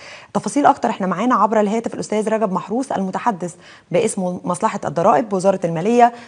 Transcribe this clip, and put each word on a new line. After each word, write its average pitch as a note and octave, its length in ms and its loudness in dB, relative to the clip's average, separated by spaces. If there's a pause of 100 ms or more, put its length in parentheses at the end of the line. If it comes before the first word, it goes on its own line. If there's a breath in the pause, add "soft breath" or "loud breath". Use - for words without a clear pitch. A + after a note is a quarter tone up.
(340 loud breath)
تفاصيل C#4+ 320 -2
أكتر C4+ 240 4
احنا F#3+ 180 -4
معانا G#3+ 280 0
عبر G#3+ 240 2
الهاتف G#3+ 340 0
الأستاذ G#3 400 -2
رجب G#3+ 200 0
محروس G3+ 380 -4
المتحدث F#3 640 -4 (360 loud breath)
باسم F#3 540 0
مصلحة F#3+ 400 -2
الضرائب G3+ 440 2
بوزارة F#3+ 340 2
المالية. G#3+ 480 2 (160 loud breath)